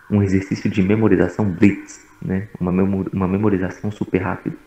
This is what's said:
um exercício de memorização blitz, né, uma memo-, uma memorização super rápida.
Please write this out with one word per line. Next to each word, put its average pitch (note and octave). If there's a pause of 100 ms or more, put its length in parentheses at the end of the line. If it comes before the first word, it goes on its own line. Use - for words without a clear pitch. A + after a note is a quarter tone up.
(100)
um G#2
exercício G2
de G2+
memorização G2
blitz, - (160)
né, G2 (100)
uma F2+
memo-, F#2+
uma F#2+
memorização G2
super G2
rápida. F#2+ (100)